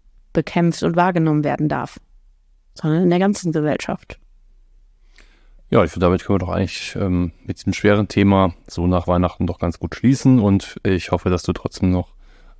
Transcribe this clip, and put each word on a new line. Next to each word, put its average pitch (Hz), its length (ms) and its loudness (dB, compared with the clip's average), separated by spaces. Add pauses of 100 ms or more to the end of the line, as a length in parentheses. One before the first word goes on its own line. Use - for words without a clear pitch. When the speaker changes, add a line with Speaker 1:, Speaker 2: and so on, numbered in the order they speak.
(320)
Speaker 1:
bekämpft 170 500 0
und 165 140 -2
wahrgenommen 165 480 2
werden 147 240 -2
darf, 143 320 -6 (720)
sondern 160 300 0
in 175 60 4
der 175 100 2
ganzen 190 320 -2
Gesellschaft. - 640 -6 (1500)
Speaker 2:
Ja, 110 140 4
ich 80 80 -2
finde, 90 140 0
damit 90 180 2
können 98 160 0
wir 90 60 -4
doch 90 60 -6
eigentlich, - 460 -6
ähm, 90 320 -2 (140)
mit - 140 -10
diesem - 140 -4
schweren 104 360 2
Thema 98 460 4 (120)
so 87 220 -2
nach 90 180 0
Weihnachten 90 400 0
doch 87 140 -6
ganz 87 180 -4
gut - 160 -8
schließen. 131 460 4
Und 98 420 2
ich 92 300 -2
hoffe, 90 180 0
dass 90 140 0
du 90 80 -2
trotzdem - 380 -4
noch 90 220 -2 (480)